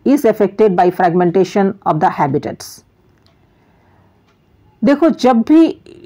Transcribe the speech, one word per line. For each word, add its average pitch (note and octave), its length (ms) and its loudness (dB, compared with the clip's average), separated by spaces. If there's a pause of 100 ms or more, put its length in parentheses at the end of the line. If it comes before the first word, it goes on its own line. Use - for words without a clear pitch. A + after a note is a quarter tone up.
is C#4 180 2
affected G#3+ 500 0
by F3+ 160 2
fragmentation F3+ 800 0 (160)
of E3 80 -2
the D#3 140 0 (120)
habitats। - 640 -6 (2000)
देखो, C#4+ 260 2
जब A#3+ 320 0
भी D#4 400 2 (240)